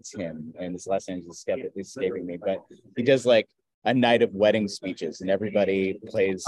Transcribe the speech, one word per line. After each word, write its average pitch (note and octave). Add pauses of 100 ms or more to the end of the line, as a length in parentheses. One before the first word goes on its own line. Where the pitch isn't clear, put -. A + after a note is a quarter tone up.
Tim, E2
and F2+
his F2+
last F#2+
name F2+
is E2+
escap-, E2+
escaping F#2+
me, F2
but F#2+ (320)
he B2
does, B2
like, A#2 (380)
a A2
night A#2+
of F3+
wedding G#2
speeches, F2+
and F#2
everybody G2
plays, F#2+